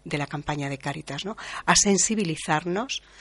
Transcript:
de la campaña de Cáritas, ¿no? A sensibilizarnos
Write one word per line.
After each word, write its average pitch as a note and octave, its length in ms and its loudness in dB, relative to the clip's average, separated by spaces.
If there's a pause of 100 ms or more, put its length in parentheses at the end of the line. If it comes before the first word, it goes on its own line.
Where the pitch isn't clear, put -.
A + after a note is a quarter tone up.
de D#3 160 -4
la C#3+ 80 -2
campaña D3 420 -4
de C#3 80 -4
Cáritas, D#3 480 -8
¿no? G#3+ 100 -6 (300)
A F3 100 6
sensibilizarnos F#3 1300 2 (200)